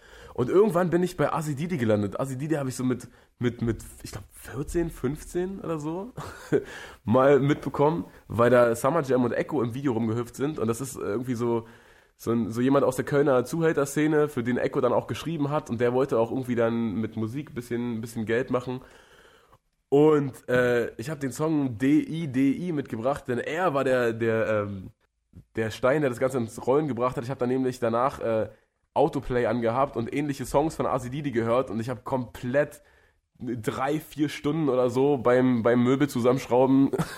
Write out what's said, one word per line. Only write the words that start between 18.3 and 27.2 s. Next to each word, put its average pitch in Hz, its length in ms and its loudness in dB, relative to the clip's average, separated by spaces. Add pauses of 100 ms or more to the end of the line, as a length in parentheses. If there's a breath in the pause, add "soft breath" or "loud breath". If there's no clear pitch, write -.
machen. 123 300 -4 (1080 loud breath)
Und, 147 600 4
äh, 123 480 2
ich 113 120 -8
hab 151 100 -8
den 135 120 -4
Song 147 460 -2
D 139 240 4
I 165 260 -4
D 135 240 2
I 175 220 -4
mitgebracht, 131 540 -4
denn 120 120 -2
er 160 340 -2
war 139 120 0
der, 127 280 2
der, 110 540 0
ähm, 101 220 -10 (640)
der 110 160 -2
Stein, 135 300 2
der 139 80 2
das 120 100 -6
Ganze 131 180 0
ins 113 300 -6
Rollen 151 200 4
gebracht 123 280 -2
hat. 131 80 -6